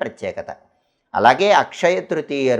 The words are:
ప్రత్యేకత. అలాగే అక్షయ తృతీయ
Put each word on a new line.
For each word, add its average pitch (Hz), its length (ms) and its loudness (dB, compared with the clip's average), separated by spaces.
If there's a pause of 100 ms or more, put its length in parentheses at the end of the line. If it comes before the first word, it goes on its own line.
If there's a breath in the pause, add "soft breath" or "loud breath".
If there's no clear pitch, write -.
ప్రత్యేకత. - 480 -10 (640)
అలాగే 131 360 4 (140)
అక్షయ 180 340 -2 (140)
తృతీయ 143 480 -2